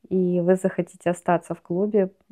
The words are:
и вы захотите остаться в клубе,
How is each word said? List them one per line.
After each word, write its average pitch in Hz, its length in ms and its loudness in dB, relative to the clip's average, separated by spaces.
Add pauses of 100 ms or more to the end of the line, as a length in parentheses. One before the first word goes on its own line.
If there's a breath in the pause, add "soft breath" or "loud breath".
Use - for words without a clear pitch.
и 180 320 0
вы 180 140 4
захотите - 540 -4
остаться 170 460 -2
в - 60 -20
клубе, 190 500 -2 (200)